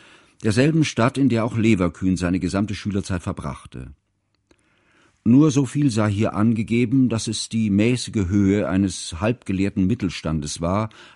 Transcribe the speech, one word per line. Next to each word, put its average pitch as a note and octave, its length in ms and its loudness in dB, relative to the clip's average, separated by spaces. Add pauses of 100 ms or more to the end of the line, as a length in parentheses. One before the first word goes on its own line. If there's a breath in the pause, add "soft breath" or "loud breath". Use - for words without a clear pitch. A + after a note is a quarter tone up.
(420 loud breath)
derselben C#3 420 2
Stadt, B2+ 360 0
in C#3 100 2
der A2+ 160 0
auch A2+ 100 -6
Leverkühn F#2+ 640 2
seine F2+ 220 -2
gesamte G2 340 -2
Schülerzeit F#2+ 480 -6
verbrachte. C2+ 720 -10 (1300 soft breath)
Nur C#3 280 6
so C3 160 0
viel C#3+ 240 0
sei G#2+ 180 2
hier G2+ 240 0
angegeben, A#2 760 2
dass A2 200 -4
es - 220 -6
die A2 200 -2
mäßige G#2+ 600 0
Höhe G2+ 380 2
eines F2+ 540 -2
halbgelehrten G2 640 -2
Mittelstandes D#2+ 720 -4
war, G2 300 -2 (260 loud breath)